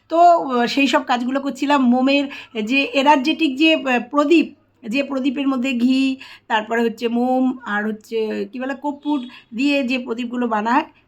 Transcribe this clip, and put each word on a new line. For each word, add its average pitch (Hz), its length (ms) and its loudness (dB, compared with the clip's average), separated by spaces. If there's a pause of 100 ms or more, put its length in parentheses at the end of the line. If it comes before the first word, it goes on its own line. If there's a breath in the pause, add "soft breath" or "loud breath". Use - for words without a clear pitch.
তো, 320 100 0
আহ, 330 460 6
সেই 277 220 0
সব 294 180 2
কাজগুলো 254 340 -2
করছিলাম। 277 440 0
মোমের 262 420 4 (380 loud breath)
যে 247 200 0
এনার্জেটিক 285 720 2
যে, 320 200 4
আহ, 262 240 -2 (120)
প্রদীপ, 294 440 2 (280)
যে 254 200 -4
প্রদীপের 269 440 -4
মধ্যে 269 260 -2
ঘি, 262 420 0 (320 loud breath)
তারপরে 226 360 -2
হচ্ছে 233 240 -4
মোম 254 580 0
আর 208 220 -4
হচ্ছে 214 640 -6
কী 247 60 -12
বলে 269 160 -6
কর্পূর 294 420 -6 (360 loud breath)
দিয়ে 277 300 0
যে 254 160 -2
প্রদীপগুলো 247 480 -6
বানায়, 226 380 0 (220 soft breath)